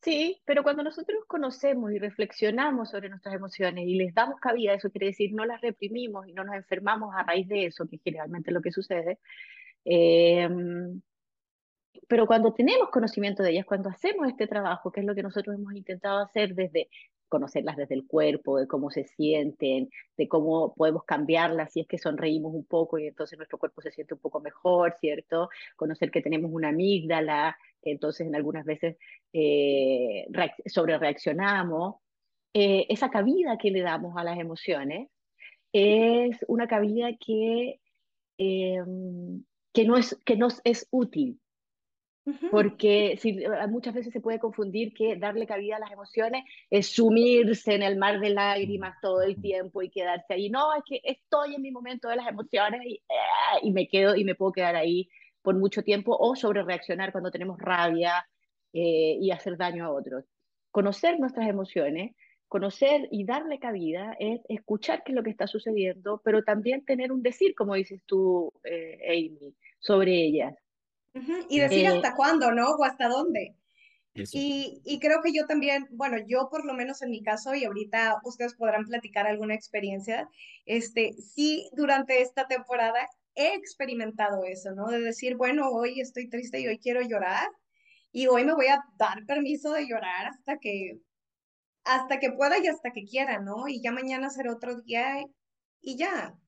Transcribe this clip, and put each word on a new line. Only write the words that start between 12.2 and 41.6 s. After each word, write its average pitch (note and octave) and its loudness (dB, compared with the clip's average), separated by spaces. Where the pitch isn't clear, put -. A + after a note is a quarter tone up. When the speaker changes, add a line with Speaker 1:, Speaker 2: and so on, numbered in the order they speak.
Speaker 1:
cuando A3+ 6
tenemos G4 4
conocimiento G3+ 0
de F3 4
ellas, F#3+ 0
cuando G3 -2
hacemos F4+ -2
este A#3+ -2
trabajo, F#3+ -2
que G3+ -6
es G3+ -2
lo G3+ -2
que G3 -4
nosotros G3 -6
hemos G3+ -10
intentado G3 -4
hacer G3+ -2
desde F3 -2
conocerlas C#3+ -2
desde C#3 -6
el C3 -6
cuerpo, D3 2
de C3 0
cómo C#3+ -4
se C#3 -6
sienten, D3 0
de D3+ 0
cómo D#3+ 0
podemos D#3+ 2
cambiarlas D#3+ 0
si D#3+ -2
es D#3+ -6
que - -6
sonreímos D#3 -2
un D#3 -8
poco E3 0
y D3+ -4
entonces D3+ -10
nuestro D#3 -12
cuerpo - -8
se D3+ -10
siente - -12
un C#3+ -18
poco D3+ -6
mejor, F3 2
¿cierto? E3 -2
Conocer D#3 -4
que E3 0
tenemos D#3+ -2
una D#3+ -2
amígdala, D#3+ 0
que - -4
entonces F3 -4
en D#3 -6
algunas D#3 -4
veces, D#3 -4
eh, C#3 2
reac-, - -2
sobrereaccionamos. E3+ 0
Eh, G3 4
esa A3 0
cabida B3+ 2
que G#3 0
le F#3+ 0
damos E3+ -4
a E3+ -4
las E3+ -4
emociones E3 -4
es A3+ 6
una A#3 0
cabida A3 2
que, A3+ -2
em, F#3 -2
que A3+ 6
no A#3+ 6
es, A#3+ 2
que A3+ 4
nos A#3+ 2
es A#3 2
útil. E3 0